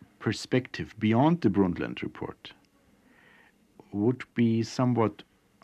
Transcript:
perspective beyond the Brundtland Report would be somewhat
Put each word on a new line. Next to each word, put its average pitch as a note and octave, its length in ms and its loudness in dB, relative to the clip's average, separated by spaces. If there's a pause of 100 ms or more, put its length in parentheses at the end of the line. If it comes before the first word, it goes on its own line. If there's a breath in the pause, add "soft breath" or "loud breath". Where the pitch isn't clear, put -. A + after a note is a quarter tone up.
(180)
perspective - 800 -4
beyond C3 440 2
the A2 80 4
Brundtland F2 520 0
Report - 500 -12 (1400 soft breath)
would A2 320 0 (100)
be A2+ 300 2
somewhat A#2+ 580 0 (420)